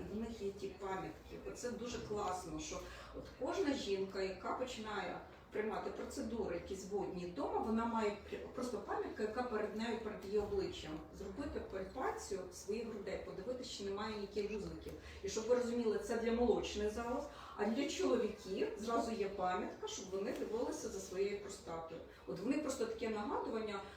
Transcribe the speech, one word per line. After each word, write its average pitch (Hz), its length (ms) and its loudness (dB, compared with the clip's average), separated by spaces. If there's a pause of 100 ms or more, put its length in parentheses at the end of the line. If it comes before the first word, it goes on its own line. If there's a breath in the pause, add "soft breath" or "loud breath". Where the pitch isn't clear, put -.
і 180 160 -4
в 226 40 0
них 226 200 -4
є 196 100 0
ті - 160 -4
пам'ятки. 190 680 -4 (120)
Оце 240 240 -2
дуже 226 280 -4
класно, 185 600 0
що - 160 -4 (420 loud breath)
от 165 60 -6 (160)
кожна 311 340 4
жінка, 196 480 0
яка 190 320 0
починає 214 640 -2 (340 loud breath)
приймати 208 380 0
процедури 220 680 0
якісь 190 300 -4
водні 185 400 0
вдома, 302 340 2
вона 226 260 4
має 226 240 4
пр-, - 300 -4 (160)
просто 247 220 0
пам'ятка, 339 460 -2
яка 233 200 2
перед 214 320 0
нею, 233 240 0
перед 196 260 -4
її 202 140 2
обличчям. 185 520 0 (280)
Зробити 208 400 -4 (120)
пальпацію 202 680 -2 (140)
своїх 220 340 -2
грудей, 202 380 -4
подивитися, 247 440 -4
чи - 140 -6
немає 208 320 0
ніяких 202 360 0
вузликів. 165 420 -4 (300 loud breath)
І 196 60 -2
щоб 220 180 0
ви 247 80 8
розуміли, 226 440 4
це 220 180 2
для 226 140 4
молочних 214 600 6
залоз, 240 300 0 (340 loud breath)
а 208 80 4
для 262 240 4
чоловіків 220 800 4 (120)
зразу 226 320 2
є 196 180 2
пам'ятка, 196 580 0
щоб - 240 -6
вони 202 220 0
дивилися 247 560 0
за 202 100 -4
своєю 202 420 0
простатою. - 600 -6 (260 loud breath)
От 170 120 -2
в 202 80 0
них 294 140 4
просто 247 240 0
таке 220 240 0
нагадування, 214 720 0 (160 loud breath)